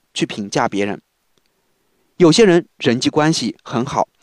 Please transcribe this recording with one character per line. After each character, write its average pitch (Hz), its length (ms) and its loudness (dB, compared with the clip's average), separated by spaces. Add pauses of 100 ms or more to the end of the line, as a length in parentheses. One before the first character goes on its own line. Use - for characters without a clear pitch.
(120)
去 - 140 -6
评 101 240 -12
价 123 180 -2
别 101 160 -4
人。 98 160 -8 (1160)
有 165 160 6
些 226 120 6
人 175 220 4 (120)
人 123 200 -2
际 147 100 -2
关 151 240 0
系 123 300 -6
很 117 240 -6
好， - 220 -2 (140)